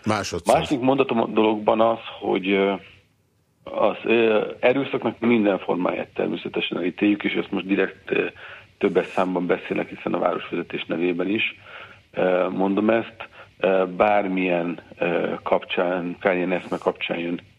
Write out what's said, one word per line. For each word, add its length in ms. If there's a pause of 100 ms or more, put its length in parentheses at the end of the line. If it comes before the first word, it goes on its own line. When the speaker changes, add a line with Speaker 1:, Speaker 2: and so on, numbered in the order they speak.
Speaker 1:
Másodszor. 500
Speaker 2:
Másik 240
mondatom 420
a 60
dologban 540
az, 180 (200)
hogy, 300
ö, 240 (880)
az, 400
ö, 560
erőszaknak 600
minden 400
formáját 540
természetesen 640
elítéljük, 460
és 100
ezt 180
most 140
direkt, 460
ö, 140 (520)
többes 300
számban 380
beszélek, 440
hiszen 240
a 60
városvezetés 680
nevében 440
is, 260 (560)
ö, 380
mondom 400
ezt, 380 (320)
ö, 260 (120)
bármilyen, 840 (180)
ö, 360 (100)
kapcsán, 800
bármilyen 300
eszme 260
kapcsán 400
jön 240 (180)